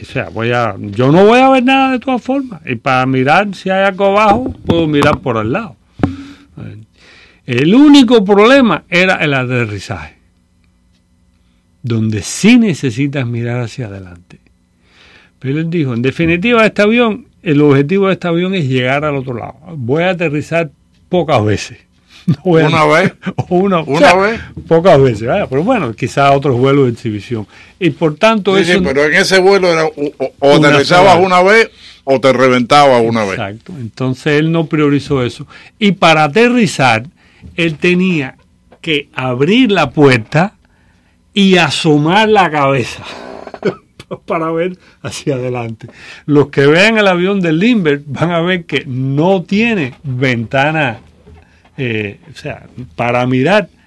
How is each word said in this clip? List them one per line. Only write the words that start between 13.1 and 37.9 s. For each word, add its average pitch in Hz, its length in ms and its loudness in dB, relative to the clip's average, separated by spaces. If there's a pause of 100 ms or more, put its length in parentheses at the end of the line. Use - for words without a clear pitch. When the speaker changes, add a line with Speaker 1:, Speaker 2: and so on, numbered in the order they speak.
Speaker 1:
mirar 120 360 -6
hacia 117 260 -10
adelante. 92 520 -20 (1000)
Pero 135 200 -4
él 165 100 -4
dijo, 147 240 -2
"En 117 80 -4
definitiva, 175 640 0
este 196 160 -2
avión, 233 460 0 (160)
el 147 180 2
objetivo 147 460 2
de 190 60 0
este - 140 -6
avión 175 280 -2
es 156 120 -4
llegar 131 380 -2
al 147 100 -4
otro 135 200 -8
lado. 104 200 -12 (200)
Voy 139 280 -4
a 185 80 0
aterrizar 160 580 -4 (400)
pocas 151 340 0
veces". 107 400 -4
<laughs> - 40 -20 (400)
No 170 160 2
voy 165 180 2
a 151 60 2
Speaker 2:
¿Una 160 160 2
vez? 160 300 2 (120)
Speaker 1:
<laughs> 190 120 -10
o - 180 -4
una, 185 240 0
Speaker 2:
¿Una 139 140 -4
Speaker 1:
o 156 60 0
sea, 180 180 6
Speaker 2:
vez? 208 240 -2 (260)
Speaker 1:
pocas 165 340 4
veces, 113 280 0
vaya, 175 180 -4
pero 135 160 -2
bueno, 190 300 -2
quizás 139 420 0
otros 139 220 0
vuelos 135 300 2
de 120 40 0
exhibición. 107 560 -8 (320)
Y 170 120 0
por 151 240 -2
tanto, 202 420 0
Speaker 2:
Sí, 190 60 2
Speaker 1:
eso 175 100 0
Speaker 2:
sí, 202 100 2
pero 139 220 0
en 151 80 0
ese 185 260 2
vuelo 185 320 4
era 160 140 0
o, 156 60 -4 (260)
o, 131 220 -6
o 143 180 4
Speaker 1:
Una 151 100 4
Speaker 2:
aterrizabas 160 460 4
Speaker 1:
sola 175 120 2
Speaker 2:
una 180 160 2
vez 214 280 4 (340)
o 135 160 0
te 131 140 4
reventabas 127 680 4
una 113 200 0
vez. 98 140 -2
Speaker 1:
Exacto, 107 440 -10
entonces 131 600 -4
él 160 120 0
no 165 140 -2
priorizó 143 580 -2
eso. 120 240 -10 (320)
Y 202 140 2
para 156 320 2
aterrizar, 151 800 0 (500)
él 165 220 -2
tenía 180 580 -2 (460)